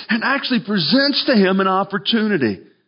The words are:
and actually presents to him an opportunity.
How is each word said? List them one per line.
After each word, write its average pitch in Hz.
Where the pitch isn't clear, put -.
and 220
actually 254
presents 208
to 277
him 190
an 196
opportunity. 196